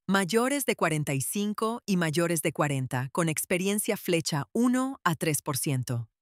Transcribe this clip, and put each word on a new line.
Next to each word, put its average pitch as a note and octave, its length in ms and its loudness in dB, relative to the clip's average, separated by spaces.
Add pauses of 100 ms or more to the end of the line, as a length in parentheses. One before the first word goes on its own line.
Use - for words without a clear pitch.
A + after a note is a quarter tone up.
Mayores A3+ 600 2
de G#3+ 100 0
cuarenta D#3 380 0
y C3+ 80 0
cinco G#3+ 640 -2
y F#3+ 100 2
mayores E3+ 460 2
de E3 100 0
cuarenta C3+ 600 -2
con E3 180 2
experiencia G3 680 0
flecha E3 560 0
uno B3+ 500 2
a E3+ 120 0
tres D#3 260 -2
por C#3+ 160 -4
ciento. B2 540 -2 (120)